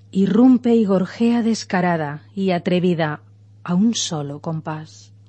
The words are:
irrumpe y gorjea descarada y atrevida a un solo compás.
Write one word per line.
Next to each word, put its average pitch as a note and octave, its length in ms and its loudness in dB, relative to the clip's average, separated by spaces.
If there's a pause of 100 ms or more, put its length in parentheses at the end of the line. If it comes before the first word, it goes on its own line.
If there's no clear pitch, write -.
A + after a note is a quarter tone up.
(120)
irrumpe A#3 640 4
y A3+ 100 4
gorjea G3+ 560 0
descarada F3 840 -2 (120)
y F#3+ 160 -2
atrevida E3+ 720 0 (440)
a F3 100 -4
un A3 200 2
solo D3 440 -8
compás. D#3 720 -10 (180)